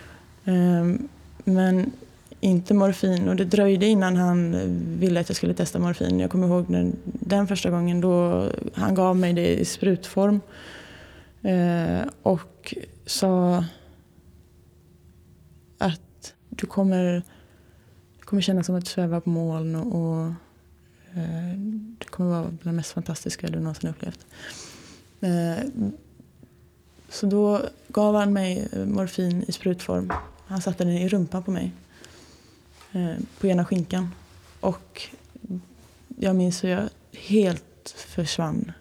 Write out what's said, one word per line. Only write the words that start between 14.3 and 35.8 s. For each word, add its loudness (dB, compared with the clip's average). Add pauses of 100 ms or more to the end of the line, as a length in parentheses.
att -6 (160)
du -10
kommer, 0 (960)
du -20
kommer 0
känna 2
som 0
att -2
du -10
svävar 0
på -4
moln -2
och, -4
och, -2 (920)
eh, -4 (400)
det -14
kommer -2
vara 0
bland -8
det -4
mest -4
fantastiska -8
du -4
någonsin -4
upplevt. -10 (960)
Eh, 0 (1200)
så -6
då 2 (260)
gav 2
han 2
mig, -2
eh, -4
morfin 0
i -4
sprutform. -4 (340)
Han -6
satte -2
den 2
i 0
rumpan -2
på -4
mig, -4 (1200)
eh, -4 (240)
på 2
ena 4
skinkan. -2 (480)
Och -6 (1080)